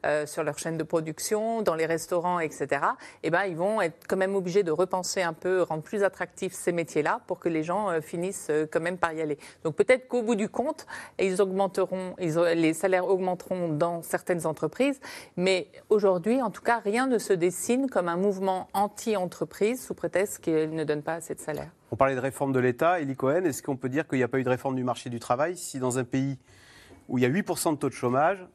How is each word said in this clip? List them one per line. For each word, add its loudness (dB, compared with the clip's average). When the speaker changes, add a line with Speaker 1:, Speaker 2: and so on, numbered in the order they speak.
Speaker 1:
euh, 0
sur -6
leur -4
chaîne -4
de -2
production, -2
dans 2
les 0
restaurants, 0
et -2
cetera, 0
eh 0
ben, 2
ils -6
vont 0
être -4
quand 0
même 0
obligés 2
de 0
repenser 0
un 0
peu, 0
rendre 0
plus 0
attractifs -4
ces 0
métiers-là 0
pour -6
que -2
les 0
gens, -2
euh, 0
finissent, -6
euh, 2
quand -2
même -2
par 0
y -6
aller. -2
Donc -2
peut-être 4
qu'au -2
bout 2
du 0
compte, -4
ils 2
augmenteront, 0
ils 0
au-, 6
les 4
salaires 2
augmenteront 0
dans 0
certaines -2
entreprises, 0
mais 2
aujourd'hui, 4
en -2
tout -16
cas, 2
rien 0
ne 2
se 0
dessine 2
comme 0
un 0
mouvement 0
anti-entreprise -2
sous -8
prétexte -2
qu'elles 2
ne -2
donnent -2
pas -4
assez -8
de -12
salaire. -8
Speaker 2:
On -4
parlait 6
de 0
réforme -2
de 4
l'État. 4
Élie -4
Cohen, 2
est-ce -2
qu'on -4
peut -6
dire -2
qu'il -2
n'y 4
a 2
pas 0
eu 0
de 2
réforme 0
du -2
marché -4
du -6
travail 0
si -10
dans 0
un 0
pays -2
où -2
il 4
y 6
a 4
huit 2
pour -4
cent 2
de -2
taux -2
de -4
chômage 0